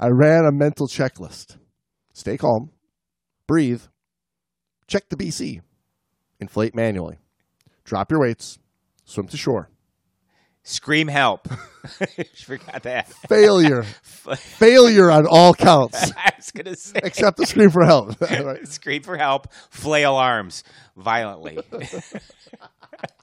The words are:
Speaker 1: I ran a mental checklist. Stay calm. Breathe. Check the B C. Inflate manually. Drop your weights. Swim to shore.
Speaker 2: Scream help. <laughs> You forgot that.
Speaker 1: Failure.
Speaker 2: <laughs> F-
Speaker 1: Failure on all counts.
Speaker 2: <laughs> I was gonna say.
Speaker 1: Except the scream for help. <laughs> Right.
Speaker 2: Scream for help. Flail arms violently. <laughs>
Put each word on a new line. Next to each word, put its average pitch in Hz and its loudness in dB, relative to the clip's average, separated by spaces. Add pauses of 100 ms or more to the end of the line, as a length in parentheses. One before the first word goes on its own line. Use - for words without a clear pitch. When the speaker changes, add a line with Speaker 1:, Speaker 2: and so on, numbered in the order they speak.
Speaker 1:
I 120 0
ran 151 4
a 151 4
mental 143 -2
checklist. - -10 (560)
Stay 107 -10
calm. 127 -4 (760)
Breathe. 139 -2 (1080)
Check - -6
the 156 -12
B 160 -10
C. - -12 (800)
Inflate 107 -6
manually. 95 -6 (640)
Drop 101 -6
your 156 0
weights. - -6 (460)
Swim 95 -12
to 151 -16
shore. 123 -6 (920)
Speaker 2:
Scream 156 -4
help. 139 -2
<laughs> 120 -12 (600)
You 175 -8 (200)
forgot - -16
that. 120 -8
Speaker 1:
Failure. 185 2
Speaker 2:
<laughs> - -16
F- 131 -8
Speaker 1:
Failure 226 6
on 151 4
all 165 8
counts. 131 2
Speaker 2:
<laughs> - -18
I 180 0
was - -20
gonna 185 -14
say. - -10
Speaker 1:
Except 196 -2
the - -2
scream 202 2
for 165 2
help. 113 2
<laughs> 165 -6
Right. 143 -8
Speaker 2:
Scream 143 -10
for 180 -14
help. 139 -4 (200)
Flail 143 -2
arms 120 -4 (320)
violently. 98 -8
<laughs> - -20 (1500)